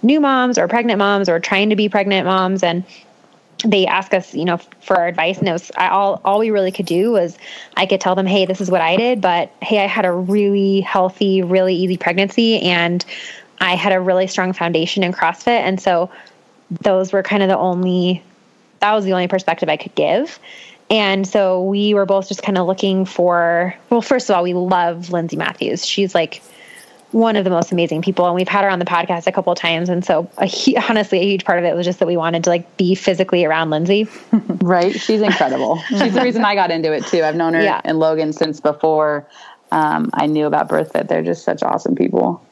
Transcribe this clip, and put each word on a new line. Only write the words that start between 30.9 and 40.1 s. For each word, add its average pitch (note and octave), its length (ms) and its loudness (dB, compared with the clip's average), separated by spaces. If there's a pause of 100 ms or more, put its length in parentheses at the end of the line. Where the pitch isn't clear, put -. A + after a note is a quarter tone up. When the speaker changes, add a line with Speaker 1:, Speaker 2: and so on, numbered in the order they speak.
Speaker 1:
a F3 40 2
huge G3 220 0
part F3 140 0
of F3 60 -2
it E3 80 2
was F3 120 -2
just F3+ 140 -2
that F3+ 80 2
we F3 100 0
wanted E3+ 260 0
to, F3+ 60 2
like, F3 280 -2
be F3+ 160 2
physically F#3 520 0
around D#3+ 240 0
Lindsay. F3+ 380 0 (240)
Speaker 2:
<laughs> A3+ 60 4 (240)
Right. F3+ 380 2
She's A3 220 0
incredible. C3+ 560 0
Speaker 1:
<laughs> D#3+ 100 -10
Speaker 2:
She's B3 260 0
the B3 80 2
reason A#3+ 220 0
I G#3 120 0
got F#3 160 0
into D#3+ 200 0
it C#3+ 140 -2
too. E3 180 0
I've D#3 120 0
known E3 180 0
her E3+ 80 2
Speaker 1:
Yeah. F#3+ 240 2
Speaker 2:
and D#3+ 140 0
Logan D#3+ 340 0
since D#3 260 -4
before, D3+ 680 0 (440)
um, D#3 420 0